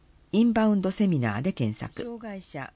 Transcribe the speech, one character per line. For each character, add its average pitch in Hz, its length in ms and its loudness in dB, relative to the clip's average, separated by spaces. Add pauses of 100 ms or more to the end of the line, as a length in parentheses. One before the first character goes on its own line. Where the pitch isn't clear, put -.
(320)
イ 214 120 4
ン 233 100 4
バ 220 140 4
ウ 208 80 4
ン 190 60 2
ド 190 100 0
セ 202 160 2
ミ 160 120 2
ナ 110 200 0
ー - 20 -2
で 190 120 -2
検 107 240 -2
索。 - 240 -10
障 233 180 -10
害 208 220 -12
者 - 340 -14